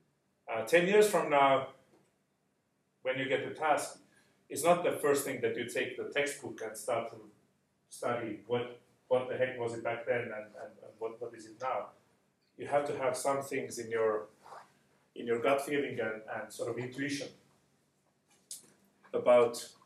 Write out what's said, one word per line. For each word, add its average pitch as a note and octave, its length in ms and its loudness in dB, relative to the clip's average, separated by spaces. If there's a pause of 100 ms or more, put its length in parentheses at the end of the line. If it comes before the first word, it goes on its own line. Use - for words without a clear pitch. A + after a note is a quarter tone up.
(520)
Uh, A2 140 -2
ten F3 220 4
years G#3 220 8
from D#3+ 200 2
now, C#3 380 6 (1400)
when C3 140 0
you C3 100 -2
get C3 200 0
the - 60 -8
task, - 460 0 (500)
it's - 140 -4
not F3 200 6
the C3+ 80 2
first C#3+ 340 2
thing B2 160 -4
that A2 140 2
you A#2 120 -4
take - 300 -4
the A2+ 160 -6
textbook C#3+ 500 -4
and A2 140 -8
start A#2 320 -2
to A2 80 -16 (720)
study - 580 -4
what, A#2+ 320 -4 (280)
what B2+ 220 2
the B2+ 80 -4
heck B2+ 220 -2
was A#2 140 -2
it A2+ 100 -8
back B2+ 220 -4
then A#2+ 180 0
and, A2 100 -10
and, G#2+ 380 -12 (120)
and - 160 -20
what, A2+ 200 -8
what A#2 140 -10
is A2+ 120 -16
it A2 160 -20
now. B2 260 -4 (720)
You A#2+ 100 -10
have C#3 200 2
to D3 100 -4
have C3 200 0
some C3+ 240 -2
things B2+ 380 -6
in A2+ 100 -8
your, A2 380 0 (880)
in A#2+ 100 -10
your A#2+ 140 0
gut C#3 260 4
feeling C#3 340 -2
and, G#2+ 220 -4 (140)
and G#2+ 180 -10
sort B2 160 -6
of A#2 80 -6
intuition C#3 520 -6 (1800)
about A#2+ 540 6 (180)